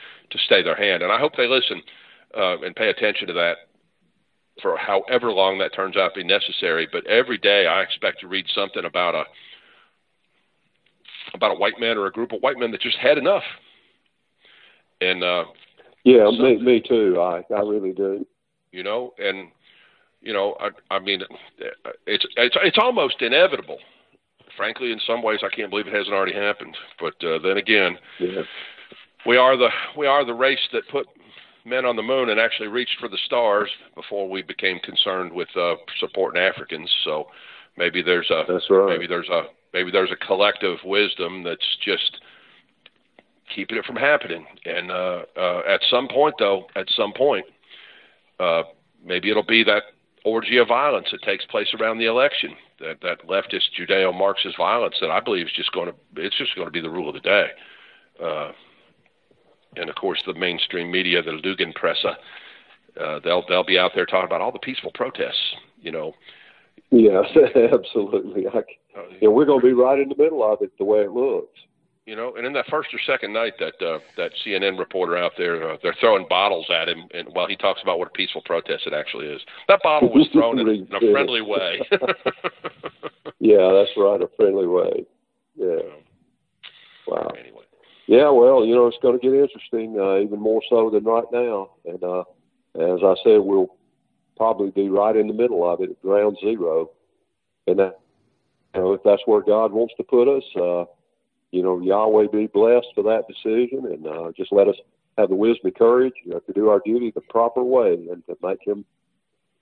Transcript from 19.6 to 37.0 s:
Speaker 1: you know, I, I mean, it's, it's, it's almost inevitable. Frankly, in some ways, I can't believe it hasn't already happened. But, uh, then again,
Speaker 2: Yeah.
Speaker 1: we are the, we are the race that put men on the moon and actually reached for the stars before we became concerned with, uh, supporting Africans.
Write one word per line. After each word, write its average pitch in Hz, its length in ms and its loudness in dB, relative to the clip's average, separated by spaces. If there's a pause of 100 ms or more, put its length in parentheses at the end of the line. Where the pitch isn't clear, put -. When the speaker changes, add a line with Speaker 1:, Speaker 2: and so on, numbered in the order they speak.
Speaker 1:
you 113 120 -10
know, 101 280 -2
I, 101 100 -6 (240)
I 98 40 -2
mean, 95 240 -4 (840)
it's, 104 180 -2 (120)
it's, 120 260 2
it's 190 160 2
almost 214 440 0
inevitable. 131 560 0 (800)
Frankly, 113 360 -6
in 107 140 -8
some 117 160 -4
ways, 110 200 -2
I 98 120 -6
can't 101 160 -8
believe 101 160 -4
it 95 80 -8
hasn't 101 200 -2
already 95 200 0
happened. 101 420 -6 (220)
But, 82 280 -8
uh, 80 120 -2
then 92 180 0
again, 98 420 2 (200)
Speaker 2:
Yeah. 90 240 -6 (840)
Speaker 1:
we 120 100 4
are 131 200 6
the, 123 120 4 (280)
we 147 100 -4
are 139 180 2
the 120 100 -6
race 131 380 0
that 117 160 -6
put - 180 -6 (580)
men 127 200 -4
on 120 120 0
the 107 60 -4
moon 127 280 0
and 107 100 2
actually 113 280 -2
reached 120 320 -4
for 117 80 -8
the 98 100 -8
stars 107 520 0 (240)
before 98 340 -10
we 92 140 -8
became 92 380 -4
concerned 92 520 -4
with, 87 240 -6
uh, 87 200 0 (220)
supporting 87 440 -2
Africans. 80 480 -4 (140)